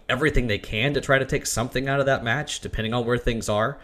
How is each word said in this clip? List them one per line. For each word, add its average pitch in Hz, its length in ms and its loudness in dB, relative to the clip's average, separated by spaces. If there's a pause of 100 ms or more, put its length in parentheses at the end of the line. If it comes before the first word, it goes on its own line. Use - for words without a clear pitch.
everything 127 380 2
they 104 120 0
can 127 360 -2
to 131 80 0
try 135 160 4
to 131 80 -2
take - 180 -2
something 131 440 -2
out 139 120 2
of 135 60 2
that 135 180 2
match, 131 360 -2
depending 110 340 -4
on 120 100 0
where 120 140 0
things 113 320 -2
are. 110 340 0